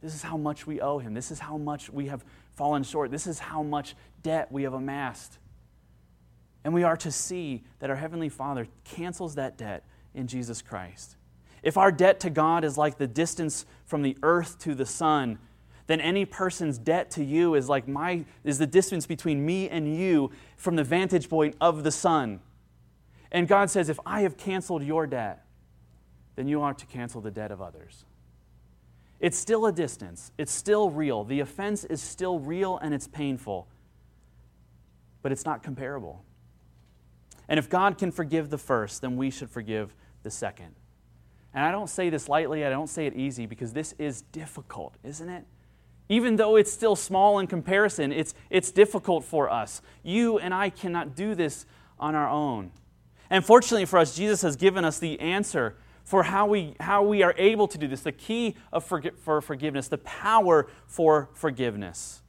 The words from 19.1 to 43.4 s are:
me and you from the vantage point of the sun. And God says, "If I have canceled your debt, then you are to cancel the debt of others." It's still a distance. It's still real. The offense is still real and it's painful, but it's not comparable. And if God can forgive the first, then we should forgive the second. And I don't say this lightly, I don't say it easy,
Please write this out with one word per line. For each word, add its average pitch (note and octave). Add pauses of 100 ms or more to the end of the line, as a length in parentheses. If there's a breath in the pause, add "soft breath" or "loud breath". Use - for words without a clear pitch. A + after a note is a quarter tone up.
me F#3+
and D#3
you E3 (260 loud breath)
from E3+
the D#3
vantage E3+
point D#3
of D#3
the D3+
sun. C#3 (920 soft breath)
And F3
God G3
says, E3+
"If D#3
I G3+
have F3+
canceled F#3
your D#3
debt, A2+ (880)
then C3
you D3
are C#3+
to -
cancel A#2+
the G#2+
debt G#2+
of F#2+
others." E2 (1120 soft breath)
It's E3+
still A3
a G#3
distance. B2
It's D3
still G#3
real. C#3+
The C#3
offense G3+
is -
still F3+
real F3
and D3+
it's C#3+
painful, B2 (1500 soft breath)
but C3+
it's C3
not D3+
comparable. B2+ (1200 loud breath)
And D#3
if D3
God F#3+
can F3+
forgive D#3
the D3
first, A2+
then B2+
we C3+
should C3
forgive G#2+ (300 soft breath)
the G#2+
second. F2+ (800 soft breath)
And C3+
I E3
don't G3+
say F3+
this D3+
lightly, D3+
I C#3
don't C#3
say D#3
it C#3
easy, B2+